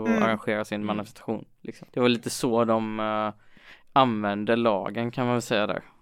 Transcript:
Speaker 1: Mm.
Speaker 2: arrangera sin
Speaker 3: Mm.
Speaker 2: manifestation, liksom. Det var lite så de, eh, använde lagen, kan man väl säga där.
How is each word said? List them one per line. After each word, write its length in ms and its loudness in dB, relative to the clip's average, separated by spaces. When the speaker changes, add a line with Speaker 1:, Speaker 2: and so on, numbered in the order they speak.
Speaker 1:
Mm. 140 2
Speaker 2:
arrangera 420 0
sin 180 -6
Speaker 3:
Mm. 40 -4
Speaker 2:
manifestation, 480 -8
liksom. 300 -16
Det 80 -2
var 80 4
lite 220 0
så 340 0
de, 360 0
eh, 420 -2
använde 640 2
lagen, 540 0
kan 160 -2
man 80 2
väl 80 0
säga 240 0
där. 160 -4